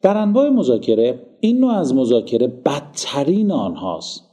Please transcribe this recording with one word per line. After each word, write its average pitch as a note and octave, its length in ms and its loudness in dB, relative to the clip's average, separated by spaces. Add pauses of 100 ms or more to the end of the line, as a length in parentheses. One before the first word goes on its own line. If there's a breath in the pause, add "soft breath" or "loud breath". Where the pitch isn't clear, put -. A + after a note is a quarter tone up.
در G3 160 2
انواع G#3+ 320 2
مذاکره، B2 680 0 (200)
این A#3+ 200 2
نوع B3+ 140 2
از D#3 200 -2
مذاکره A#2+ 540 2
بدترین C#3+ 1040 -2
آنهاست. F#2 680 -6 (120)